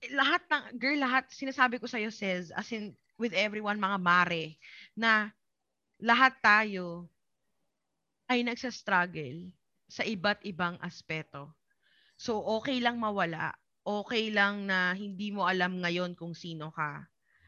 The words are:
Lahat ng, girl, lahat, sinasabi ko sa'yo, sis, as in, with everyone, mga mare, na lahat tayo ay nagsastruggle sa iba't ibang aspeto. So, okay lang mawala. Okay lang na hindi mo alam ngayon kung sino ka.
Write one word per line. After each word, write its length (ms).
Lahat 400
ng, 120
girl, 200
lahat, 320
sinasabi 480
ko 80
sa'yo, 240
sis, 400
as 240
in, 160
with 160
everyone, 480
mga 240
mare, 560
na 340
lahat 400
tayo 640
ay 160
nagsastruggle 1040
sa 160
iba't 400
ibang 400
aspeto. 720
So, 240
okay 240
lang 160
mawala. 560
Okay 480
lang 320
na 240
hindi 400
mo 160
alam 320
ngayon 400
kung 160
sino 400
ka. 320